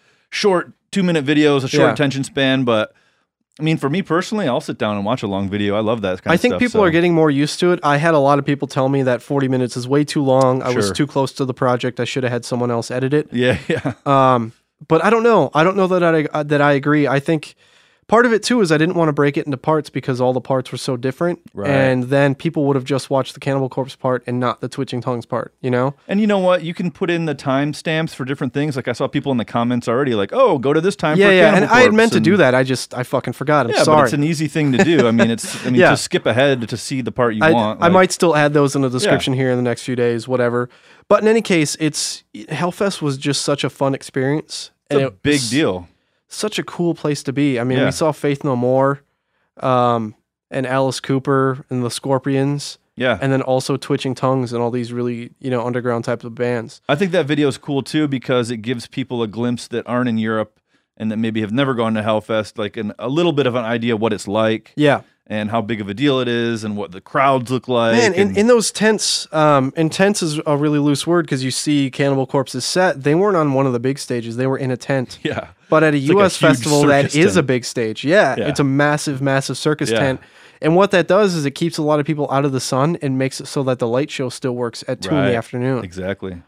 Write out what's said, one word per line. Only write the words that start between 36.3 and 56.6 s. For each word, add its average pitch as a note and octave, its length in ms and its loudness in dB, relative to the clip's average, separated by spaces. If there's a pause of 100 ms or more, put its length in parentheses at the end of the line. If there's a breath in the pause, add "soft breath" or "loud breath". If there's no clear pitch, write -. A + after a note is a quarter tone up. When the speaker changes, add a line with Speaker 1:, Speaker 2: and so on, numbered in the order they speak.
Speaker 1:
to A#2+ 80 -6
see C3 240 -6
the A#2 100 -4
part A#2+ 240 0
you A2 80 -2
Speaker 2:
I, D#3+ 80 6
Speaker 1:
want, A2 300 0
Speaker 2:
I E3 60 2
Speaker 1:
like F3 60 6
Speaker 2:
might F#3 200 4
still E3 240 2
add D3 160 2
those C#3+ 240 2
in C#3 60 2
the C3 80 0
description C#3 420 0
Speaker 1:
Yeah. B2+ 80 0
Speaker 2:
here C3 100 0
in B2 60 0
the B2 80 0
next A#2+ 180 -2
few B2+ 140 -6
days, A#2+ 320 -2
whatever. B2 400 0 (400 soft breath)
But G3+ 140 4
in G#3+ 60 4
any A3 140 4
case, E3 380 0
it's, - 420 -4 (140)
Hellfest F3 680 -4
was C#3+ 160 -2
just C#3 240 -4
such C#3+ 220 -2
a C#3 60 -4
fun C3+ 260 -2
experience. - 720 -6 (200)
Speaker 1:
It's D3 60 -2
Speaker 2:
And C#3 60 2
Speaker 1:
a C3+ 60 0
Speaker 2:
it - 160 -14
Speaker 1:
big D3 100 4
Speaker 2:
was B2 160 -2
Speaker 1:
deal. G#2+ 380 -2 (400)
Speaker 2:
Such - 300 -6
a E3+ 40 -4
cool E3+ 320 -4
place D3 300 -4
to C#3 80 -6
be. C#3 280 0
I A#2+ 40 -2
mean, B2+ 140 0
Speaker 1:
Yeah. C3 80 2
Speaker 2:
we - 60 0
saw D#3+ 200 0
Faith C#3+ 320 -4
No C3+ 120 0
More, C3 440 2 (600)
um, A#2+ 540 0 (360)
and C3+ 160 -4
Alice C3 340 -2
Cooper C3+ 680 -2
and B2 140 -4
the A#2+ 60 -4
Scorpions. C#3 880 -2 (180)
Speaker 1:
Yeah. A#2+ 240 0
Speaker 2:
And C3+ 120 -2
then C3 100 0
also C3 340 -2
Twitching C3+ 380 -4
Tongues B2+ 380 -2
and A#2 100 -2
all A#2+ 80 -2
these A#2+ 220 -6
really, A#2+ 460 -6
you C3 120 -8
know, A#2+ 160 -2
underground A#2+ 380 -4
types A#2+ 200 -6
of A#2 100 -14
bands. A#2+ 540 -6